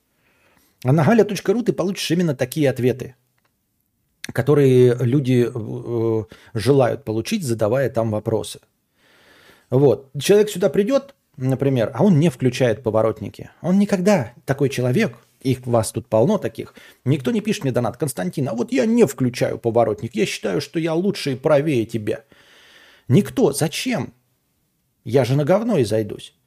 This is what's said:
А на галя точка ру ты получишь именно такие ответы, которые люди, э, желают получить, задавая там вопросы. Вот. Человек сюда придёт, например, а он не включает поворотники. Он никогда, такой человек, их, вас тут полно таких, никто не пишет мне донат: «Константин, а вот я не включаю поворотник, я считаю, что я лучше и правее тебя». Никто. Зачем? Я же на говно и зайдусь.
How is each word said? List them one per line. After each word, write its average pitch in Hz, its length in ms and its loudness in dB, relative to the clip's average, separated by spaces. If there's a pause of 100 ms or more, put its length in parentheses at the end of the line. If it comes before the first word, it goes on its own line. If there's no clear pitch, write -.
(840)
А 127 100 2
на 160 100 4
галя 226 200 6
точка 202 300 -2
ру 240 80 0
ты 196 120 -2
получишь 175 360 -4
именно 165 260 0
такие 135 320 -2
ответы, 123 460 -2 (1200)
которые 127 640 4
люди, 123 540 2
э, 117 720 -4 (320)
желают 113 480 2
получить, 113 400 -4
задавая 117 480 0
там 113 180 -2
вопросы. 107 500 -4 (1080)
Вот. 131 400 2 (100)
Человек 208 300 4
сюда 190 200 -2
придёт, 240 440 -2 (240)
например, 131 560 0
а 156 100 0
он 190 160 6
не 165 100 4
включает 123 520 0
поворотники. 107 680 -2 (100)
Он 180 160 0
никогда, 196 560 0 (120)
такой 135 240 0
человек, 123 500 -2 (240)
их, 127 240 -2
вас 120 240 0
тут - 160 -8
полно 139 320 2
таких, 117 340 -10 (320)
никто 135 260 0
не 220 100 -2
пишет - 220 -4
мне 135 80 -2
донат: 117 260 -2
«Константин, 165 520 -4
а - 60 -6
вот 226 180 -4
я 254 140 0
не 226 180 4
включаю - 540 -2
поворотник, 113 560 0
я 208 100 0
считаю, 185 360 -6
что - 180 -8
я 160 160 -4
лучше 175 380 -4
и - 20 -6
правее 143 500 0
тебя». 107 380 -8 (840)
Никто. 208 460 2
Зачем? 165 600 -6 (920)
Я 120 200 2
же 127 100 0
на 147 100 0
говно 208 320 2
и 147 60 4
зайдусь. 107 500 -4 (140)